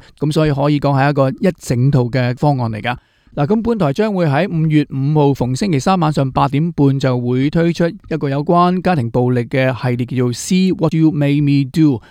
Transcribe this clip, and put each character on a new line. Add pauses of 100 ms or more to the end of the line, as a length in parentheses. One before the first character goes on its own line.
(180)
咁
所
以
可
以
講
係
一
個
一
整
套
嘅
方
案
嚟
㗎。 (400)
嗱，
咁
本
台
將
會
喺
五
月
五
號
逢
星
期
三
晚
上
八
點
半
就
會
推
出
一
個
有
關
家
庭
暴
力
嘅
系
列，
叫
做
See
What
You
Made
Me
Do，